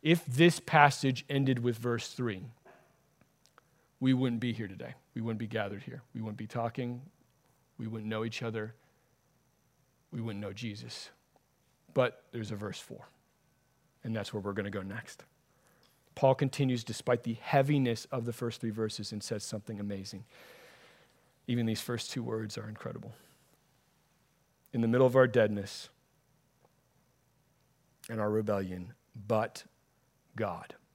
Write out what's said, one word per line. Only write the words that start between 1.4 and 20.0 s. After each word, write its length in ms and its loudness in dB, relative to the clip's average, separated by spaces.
with 180 0
verse 380 -2
three, 260 -2
we 140 4
wouldn't 260 2
be 140 -2
here 140 -6
today. 260 -10
We 80 -6
wouldn't 200 -4
be 60 -6
gathered 360 -4
here. 180 -12
We 80 -8
wouldn't 160 -8
be 80 -10
talking. 560 -6
We 100 -10
wouldn't 220 -8
know 160 -2
each 180 -6
other. 320 -6
We 120 -6
wouldn't 180 -6
know 140 -6
Jesus. 560 -10
But 360 2
there's 220 -6
a 20 -6
verse 240 -8
four, 300 -16
and 100 -4
that's 180 -4
where 80 -4
we're 120 -4
gonna 180 -4
go 120 -6
next. 420 -12
Paul 220 4
continues 480 0
despite 400 -2
the 160 -4
heaviness 720 2
of 120 -4
the 80 -4
first 280 -6
three 100 -2
verses 400 -4
and 100 -8
says 220 -6
something 380 -8
amazing. 440 -8